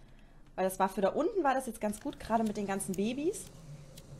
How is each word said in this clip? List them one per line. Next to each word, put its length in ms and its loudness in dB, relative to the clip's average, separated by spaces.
Weil 120 2
das 120 0
war 100 4
für 120 -4
da 80 6
unten, 340 2
war 120 6
das 120 0
jetzt 140 -6
ganz 180 -2
gut, 220 -8
gerade 240 2
mit 120 0
den 120 -2
ganzen 260 -2
Babys. 520 0